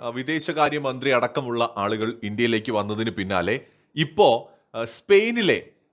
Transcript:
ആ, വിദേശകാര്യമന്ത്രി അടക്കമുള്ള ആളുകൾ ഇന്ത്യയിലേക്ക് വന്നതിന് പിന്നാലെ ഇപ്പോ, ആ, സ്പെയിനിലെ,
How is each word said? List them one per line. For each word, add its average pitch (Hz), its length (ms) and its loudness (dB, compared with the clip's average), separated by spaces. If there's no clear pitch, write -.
ആ, 120 80 -8
വിദേശകാര്യമന്ത്രി 143 1000 -2
അടക്കമുള്ള 120 680 0
ആളുകൾ 107 460 -2
ഇന്ത്യയിലേക്ക് 110 500 -2
വന്നതിന് 107 380 -2
പിന്നാലെ 95 500 -2
ഇപ്പോ, 147 540 2
ആ, 113 100 -6
സ്പെയിനിലെ, 202 800 2